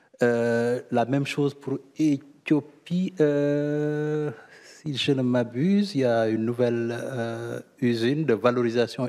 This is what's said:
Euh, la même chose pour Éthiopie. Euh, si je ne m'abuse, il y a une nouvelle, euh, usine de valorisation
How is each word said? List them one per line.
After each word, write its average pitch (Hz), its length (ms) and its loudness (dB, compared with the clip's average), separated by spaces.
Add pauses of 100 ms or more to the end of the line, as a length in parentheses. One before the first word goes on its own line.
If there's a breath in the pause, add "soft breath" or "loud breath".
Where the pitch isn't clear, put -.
(240 soft breath)
Euh, 117 580 2 (100)
la 120 140 2
même 139 220 0
chose 143 260 -2
pour 135 240 -8 (200)
Éthiopie. 156 1200 -2
Euh, 147 1120 0 (320 loud breath)
si - 340 -10
je 143 140 0
ne 135 100 2
m'abuse, 127 720 0
il 135 80 0
y 127 40 2
a 113 220 2
une 110 160 0
nouvelle, 117 480 0
euh, 117 680 -6 (200)
usine 123 460 2
de 123 80 4
valorisation 120 760 0